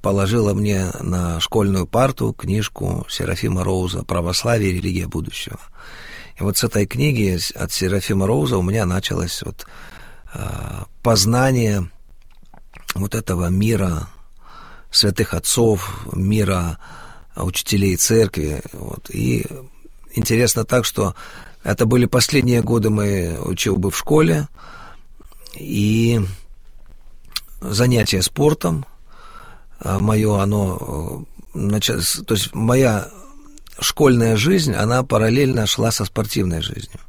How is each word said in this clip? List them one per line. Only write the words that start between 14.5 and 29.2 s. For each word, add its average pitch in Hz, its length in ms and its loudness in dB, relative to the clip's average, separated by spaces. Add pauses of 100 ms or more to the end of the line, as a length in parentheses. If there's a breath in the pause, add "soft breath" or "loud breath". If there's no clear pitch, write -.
святых 101 420 4
отцов, 107 800 0
мира 95 640 2 (580 loud breath)
учителей 95 600 2
церкви. 85 680 2 (120)
Вот. - 360 -12
И - 360 0 (680)
интересно 113 520 2
так, 123 200 2
что - 300 -2 (480 loud breath)
это 107 220 2
были 120 200 6
последние 123 560 4
годы 110 280 2
моей 101 480 0
учебы 95 540 0
в - 60 -6
школе, 156 500 4 (1080 loud breath)
и 110 680 2 (1400 loud breath)
занятие 107 600 2
спортом, 151 640 2 (920 loud breath)